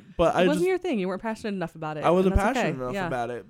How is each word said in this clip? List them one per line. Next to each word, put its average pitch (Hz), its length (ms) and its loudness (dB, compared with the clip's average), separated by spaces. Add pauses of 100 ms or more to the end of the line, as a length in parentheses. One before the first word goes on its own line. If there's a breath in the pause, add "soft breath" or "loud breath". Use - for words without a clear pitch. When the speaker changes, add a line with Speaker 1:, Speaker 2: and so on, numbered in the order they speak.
(180)
Speaker 1:
but 165 180 4
Speaker 2:
It - 40 2
Speaker 1:
I 185 80 4
Speaker 2:
wasn't 285 140 2
Speaker 1:
just, 359 60 2
Speaker 2:
your 370 100 2
thing. 339 220 -2
You 180 80 -2
weren't 185 140 -6
passionate 220 320 -6
enough 175 220 -6
about 156 220 -8
it, 147 60 -6
Speaker 1:
I 147 60 4
wasn't 185 240 4
Speaker 2:
and 202 80 4
that's 214 160 2
Speaker 1:
passionate 196 180 2
Speaker 2:
okay. 127 80 -8
Speaker 1:
enough 127 100 -4
Speaker 2:
Yeah. 190 140 -4
Speaker 1:
about 123 220 -4
it. 117 200 -10